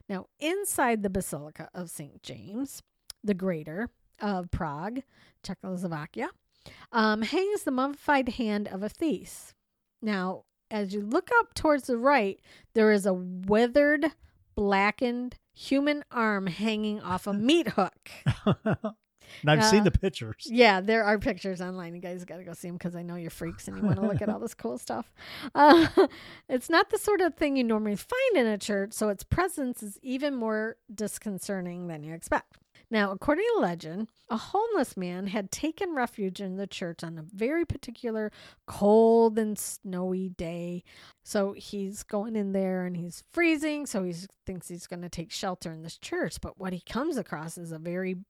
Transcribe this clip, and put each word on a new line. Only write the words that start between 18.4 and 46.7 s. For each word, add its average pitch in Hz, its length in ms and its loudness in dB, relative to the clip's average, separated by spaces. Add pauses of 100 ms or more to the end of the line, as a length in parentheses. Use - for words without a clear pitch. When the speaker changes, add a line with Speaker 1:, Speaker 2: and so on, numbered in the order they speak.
Speaker 2:
<laughs> 214 520 0 (440)
And 151 100 2
I've 156 140 6
seen 214 160 8
Speaker 1:
Uh, 208 40 4
Speaker 2:
the 175 80 6
pictures. - 580 -2
Speaker 1:
yeah, 226 320 6
there 220 220 2
are 208 140 4
pictures 190 440 -4
online. 180 320 -10
You 175 80 -12
guys 180 240 -10
gotta 175 180 -14
go 175 80 -12
see 175 160 -12
'em 175 100 -8
'cause 175 160 -6
I 170 80 -8
know 175 120 -8
you're 165 160 -8
freaks - 360 -10
and 196 120 -10
you 196 40 -4
wanna 202 240 2
look 202 140 0
at 208 80 -2
all 214 120 -2
this 233 120 -8
cool 240 240 -8
stuff. - 340 -8 (440)
Uh, 302 420 10
<laughs> - 540 2
it's 254 180 -2
not 339 220 4
the 427 80 0
sort 403 240 2
of 339 120 2
thing 285 220 0
you 254 80 4
normally 214 320 0
find 508 400 2
in 247 100 6
a 214 120 0
church, 202 340 -2
so 214 160 0
its 202 160 -2
presence 302 580 -2
is 202 200 -12
even 269 320 -2
more 220 420 -2 (180)
disconcerting 185 920 -6
than 156 180 -8
you 160 80 -10
expect. - 460 -6 (320)
Now, 202 200 2
according 294 440 0
to 392 60 2
legend, 175 500 -4 (180)
a 220 80 -4
homeless 392 600 0
man 180 300 -4
had 196 220 -4
taken 320 440 -4
refuge 208 480 -4
in 185 140 -6
the 196 100 -6
church 170 360 -8
on 165 140 -8
a 160 60 -12
very 233 420 -2
particular 220 640 -6 (360)
cold 226 720 6
and 214 200 -2
snowy 185 720 -4
day. 175 560 -8 (380)
So 202 300 0
he's 202 500 -8
going 220 340 -4
in 202 160 -2
there 185 320 0
and 180 140 -6
he's 170 320 -10
freezing, 302 560 0
so 190 180 -4
he 180 80 -4 (320)
thinks 185 240 -10
he's 175 180 -12
gonna 175 220 -10
take 165 220 -10
shelter 180 420 -6
in 160 100 -12
this 165 140 -12
church. 339 460 -4
But - 160 -12
what 185 160 -6